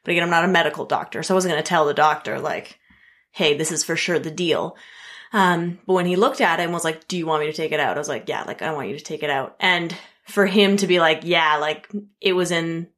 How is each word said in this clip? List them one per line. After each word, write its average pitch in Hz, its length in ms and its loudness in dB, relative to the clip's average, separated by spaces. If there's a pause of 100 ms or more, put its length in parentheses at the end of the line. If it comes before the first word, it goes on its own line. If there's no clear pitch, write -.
But 165 80 -2
again, 170 120 2
I'm 175 60 0
not 170 140 4
a 185 40 2
medical 165 360 2
doctor, - 380 -4
so 190 100 -2
I 185 40 4
wasn't 185 160 2
gonna 151 100 0
tell 160 240 2
the 147 80 0
doctor, 147 460 0
like, - 380 -8 (520)
"Hey, 151 260 2
this 160 160 -4
is 151 120 -4
for 165 120 -2
sure 165 220 -2
the 156 140 -4
deal." 160 440 -2 (560)
Um, 175 540 2
but 185 80 2
when 180 120 2
he 180 100 0
looked 262 260 2
at 170 180 2
it 175 40 -2
and 170 80 -4
was 165 120 -4
like, 160 240 -4
"Do 180 80 -6
you 165 80 -4
want 156 180 0
me 151 80 -2
to 151 60 -10
take 156 160 -4
it 151 80 0
out?" 117 160 0
I 147 40 -2
was 151 80 -6
like, 131 200 -6
"Yeah, 127 140 -4
like, - 200 -10
I 147 100 -4
want 135 160 -6
you 139 100 -8
to - 60 -18
take 151 180 -10
it 151 80 -2
out." 135 300 -4
And 175 360 0 (300)
for 202 180 0
him 202 340 4
to 202 80 0
be 175 140 4
like, 160 240 2
"Yeah, 165 320 2
like, 151 320 -4 (320)
it 190 140 2
was 180 160 0
in 165 480 -2